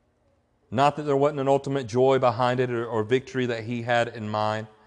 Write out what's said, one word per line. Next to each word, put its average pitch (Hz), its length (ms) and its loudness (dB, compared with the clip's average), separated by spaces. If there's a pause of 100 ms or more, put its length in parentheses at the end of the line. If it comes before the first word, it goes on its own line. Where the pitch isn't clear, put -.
(720)
Not 139 260 2
that 156 60 -6
there 147 140 0
wasn't 143 240 2
an 135 80 0
ultimate 139 380 0
joy 127 320 4
behind 123 420 2
it 123 100 -2
or, 117 160 -4
or 113 160 -2
victory 127 440 -2
that 113 180 -6
he 120 180 -6
had 117 260 0
in 113 200 -10
mind, 107 380 -2 (200)